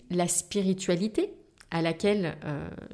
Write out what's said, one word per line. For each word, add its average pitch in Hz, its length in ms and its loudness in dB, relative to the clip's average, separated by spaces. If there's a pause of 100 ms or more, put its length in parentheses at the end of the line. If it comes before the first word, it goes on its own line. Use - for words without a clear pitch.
(100)
la 175 160 2
spiritualité, 190 1080 0 (360)
à 165 120 0
laquelle, 170 600 2
euh, 147 220 -4 (280)